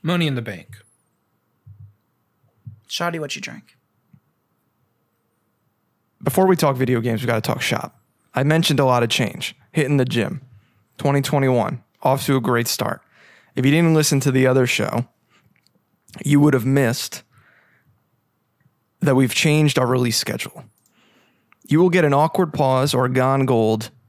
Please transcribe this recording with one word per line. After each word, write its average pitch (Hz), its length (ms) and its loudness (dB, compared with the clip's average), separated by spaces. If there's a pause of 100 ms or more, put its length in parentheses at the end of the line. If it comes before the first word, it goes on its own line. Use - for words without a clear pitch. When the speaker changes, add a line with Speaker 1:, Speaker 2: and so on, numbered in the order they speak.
Speaker 1:
Money 170 260 -2
in 139 80 -2
the 120 60 -6
Bank. 101 360 -14 (2000)
Speaker 2:
Shoddy, 170 320 -6
what 143 160 -8
you - 60 -12
drank? - 340 -16 (2500)
Speaker 3:
Before 185 240 2
we 185 80 4
talk 143 200 0
video 123 260 0
games, 117 200 -4
we 123 60 -4
gotta 113 140 0
talk - 200 -4
shop. - 380 -6 (340)
I 135 100 -2
mentioned 156 360 2
a 139 60 4
lot 123 180 2
of 113 60 -2
change. - 460 -6 (160)
Hitting 143 260 0
the 127 80 2
gym. 117 360 -4 (560)
Twenty 139 240 0
twenty-one. 131 600 -2 (200)
Off 131 240 0
to 143 80 2
a 131 60 0
great 117 260 -2
start. - 340 -6 (540)
If 131 100 -2
you 135 60 4
didn't 165 240 4
listen 151 260 2
to 135 100 0
the 131 160 2
other 127 200 4
show, - 400 -4 (1160)
you 143 160 2
would 147 140 6
have 120 120 0
missed 135 580 -2 (1800)
that 143 140 2
we've 131 180 2
changed 151 460 2
our 127 80 2
release 123 300 0
schedule. - 460 -8 (1040)
You 151 120 2
will 185 100 6
get 170 160 2
an 139 80 2
Awkward 156 400 0
Pause 131 400 0
or 127 160 0
Gone 131 360 2
Gold 110 440 0 (200)